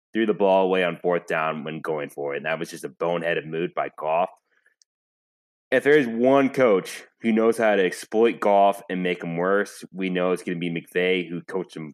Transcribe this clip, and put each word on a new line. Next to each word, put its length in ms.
threw 100
the 80
ball 320
away 200
on 120
fourth 300
down 380
when 160
going 280
for 240
it. 60
And 80
that 120
was 120
just 140
a 40
boneheaded 580
move 280
by 240
Goff. 320
If 140
there's 220
one 440
coach 520
who 120
knows 260
how 160
to 100
exploit 560
Goff 480
and 140
make 200
him 140
worse, 560
we 160
know 240
it's 100
gonna 160
be 120
McVay, 580
who 140
coached 340
him 180